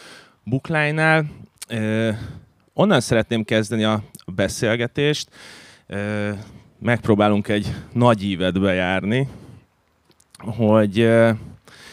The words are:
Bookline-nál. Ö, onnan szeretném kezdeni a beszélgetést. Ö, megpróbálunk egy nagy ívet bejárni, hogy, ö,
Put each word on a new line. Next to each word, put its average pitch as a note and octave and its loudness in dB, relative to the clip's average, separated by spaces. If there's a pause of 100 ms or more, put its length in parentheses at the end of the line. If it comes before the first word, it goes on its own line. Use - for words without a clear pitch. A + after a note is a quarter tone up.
(440)
Bookline-nál. D#3 0 (420)
Ö, A2 -2 (640)
onnan E3+ 4
szeretném A2+ 0
kezdeni A2 0
a G#2+ 0 (240)
beszélgetést. A#2 -2 (580)
Ö, G#2 -6 (480)
megpróbálunk G#2+ 2
egy G#2 -2 (160)
nagy A#2+ 2
ívet F#2 -2
bejárni, F#2+ 0 (1120)
hogy, G#2+ 2
ö, A2+ 4 (600)